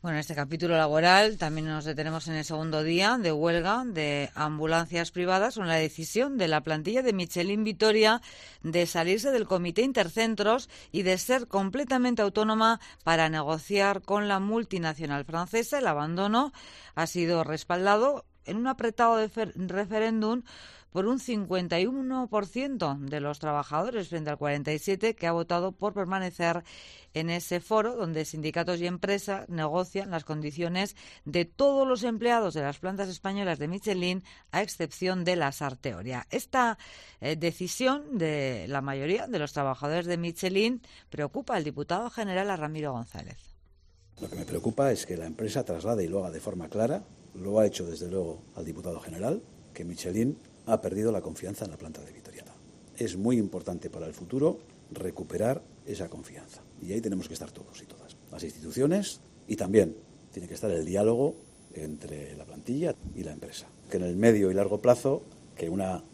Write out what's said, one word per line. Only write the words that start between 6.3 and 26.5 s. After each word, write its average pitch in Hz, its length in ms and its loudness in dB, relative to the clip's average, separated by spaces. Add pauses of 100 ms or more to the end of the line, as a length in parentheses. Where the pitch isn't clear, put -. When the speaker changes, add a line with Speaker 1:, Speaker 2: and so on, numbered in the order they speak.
Speaker 1:
de 190 100 2
la 156 140 4
plantilla 160 420 0
de 254 80 4
Michelin 190 540 0
Vitoria 214 560 6 (420)
de 170 220 2
salirse 185 460 2
del 233 140 2
Comité 175 360 2
Intercentros 226 880 2 (240)
y 175 80 0
de 185 160 4
ser 240 320 2
completamente 240 720 2
autónoma 220 580 4 (240)
para 165 240 6
negociar 160 760 2
con 208 280 0
la 196 100 2
multinacional 165 840 -2
francesa. 196 540 0
El 254 80 2
abandono 190 680 2 (420)
ha 165 100 0
sido 170 380 2
respaldado 202 800 2 (220)
en - 100 -6
un 233 120 -2
apretado 233 500 2
de 220 100 2
fer-, 220 260 -4
referéndum 214 880 0 (480)
por 185 140 0
un 247 140 2
cincuenta 185 600 0
y 185 60 4
uno 262 460 -2
por 202 160 0
ciento 226 520 -2
de 143 200 -4
los 147 180 -4
trabajadores 156 680 -2
frente 156 240 -4
al 147 80 -6
cuarenta 147 340 0
y 156 60 -2
siete 202 340 0
que - 140 -2
ha 170 40 2
votado 175 400 0
por 208 220 -4
permanecer 180 680 0 (500)